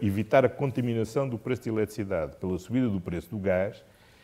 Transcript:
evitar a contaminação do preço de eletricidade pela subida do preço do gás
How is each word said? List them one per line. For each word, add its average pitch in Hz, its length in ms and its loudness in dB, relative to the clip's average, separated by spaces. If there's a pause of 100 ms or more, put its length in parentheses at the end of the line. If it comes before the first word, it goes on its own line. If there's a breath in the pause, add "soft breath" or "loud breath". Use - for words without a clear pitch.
evitar 107 400 4
a 120 40 6
contaminação 123 800 -2
do 123 80 -4
preço 123 280 -4
de 123 60 -6
eletricidade 98 640 -2
pela 92 240 -2
subida 127 280 0
do 98 140 0
preço 85 300 -6
do 110 80 -6
gás 95 440 0 (400 soft breath)